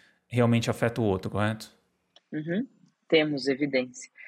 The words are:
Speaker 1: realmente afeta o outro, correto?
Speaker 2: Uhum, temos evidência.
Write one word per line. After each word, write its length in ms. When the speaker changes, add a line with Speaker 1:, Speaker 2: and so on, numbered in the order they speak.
Speaker 1:
realmente 420
afeta 300
o 40
outro, 260
correto? 420
Speaker 2:
Uhum, 360
temos 400
evidência. 640